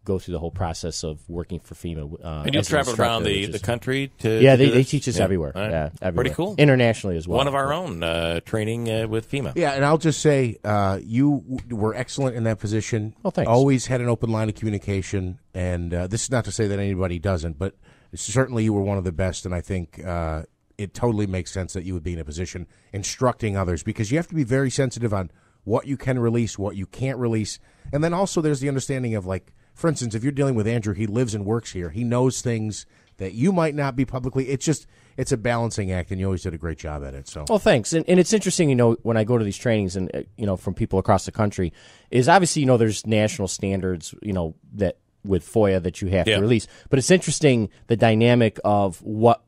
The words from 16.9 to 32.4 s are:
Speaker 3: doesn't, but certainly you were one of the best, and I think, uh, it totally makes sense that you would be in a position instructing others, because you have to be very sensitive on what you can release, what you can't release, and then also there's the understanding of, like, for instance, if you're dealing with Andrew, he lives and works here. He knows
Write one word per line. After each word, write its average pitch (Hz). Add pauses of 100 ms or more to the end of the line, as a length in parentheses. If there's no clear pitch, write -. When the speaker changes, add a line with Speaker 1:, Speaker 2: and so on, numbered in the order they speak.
Speaker 3:
doesn't, 82
but 95 (400)
certainly 123
you 110
were 101
one 101
of 90
the 92
best, 90
and 90
I 85
think, 90
uh, 82 (340)
it 98
totally 107
makes 92
sense 92
that 92
you 92
would 87
be 87
in 82
a 78
position 82 (280)
instructing 113
others, 90
because 107
you 139
have 170
to -
be 156
very 131
sensitive 117
on 92 (340)
what 110
you 135
can 127
release, 117
what 101
you 98
can't 127
release, 113 (340)
and 143
then 170
also 185
there's 151
the 139
understanding 131
of, 95
like, 92 (220)
for -
instance, 123
if 110
you're 143
dealing 135
with 107
Andrew, 110
he 107
lives 110
and 101
works 113
here. 85
He 104
knows 120